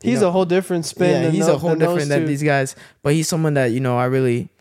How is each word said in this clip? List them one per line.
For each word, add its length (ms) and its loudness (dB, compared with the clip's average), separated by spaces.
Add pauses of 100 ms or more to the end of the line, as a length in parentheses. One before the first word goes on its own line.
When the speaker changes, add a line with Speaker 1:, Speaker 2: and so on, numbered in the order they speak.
Speaker 1:
you 100 0
Speaker 2:
He's 100 2
Speaker 1:
know, 80 4
Speaker 2:
a 20 -4
whole 140 2
different 400 -2
spin 240 0
Speaker 1:
yeah, 140 2
Speaker 2:
than 100 0
Speaker 1:
he's 140 0
Speaker 2:
tho-, 80 4
Speaker 1:
a 20 -2
whole 140 -2
Speaker 2:
than 80 0
those 100 2
Speaker 1:
different 200 -2
than 120 0
Speaker 2:
two. 60 -2
Speaker 1:
these 160 -4
guys. 320 0 (280)
But 100 2
he's 140 0
someone 280 0
that, 160 2
you 100 -2
know, 160 0
I 80 0
really 420 0 (140)